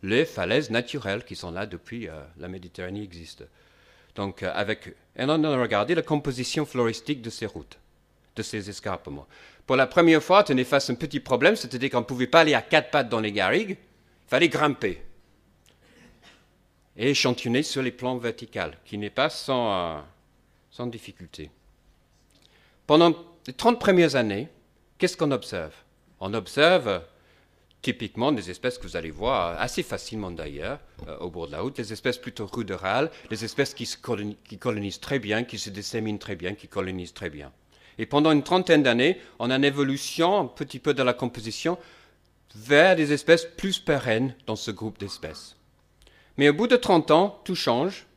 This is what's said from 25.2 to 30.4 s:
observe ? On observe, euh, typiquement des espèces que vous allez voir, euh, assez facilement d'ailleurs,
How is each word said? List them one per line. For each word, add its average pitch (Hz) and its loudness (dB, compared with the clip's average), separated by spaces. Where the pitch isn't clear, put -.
observe ? 92 -6
On 98 -6
observe, 143 2
euh, 95 0
typiquement 120 -2
des 95 -6
espèces 123 -6
que - -14
vous 90 -10
allez 82 -8
voir, 92 -2
euh, 85 -10
assez 127 -4
facilement 101 -8
d'ailleurs, 80 -10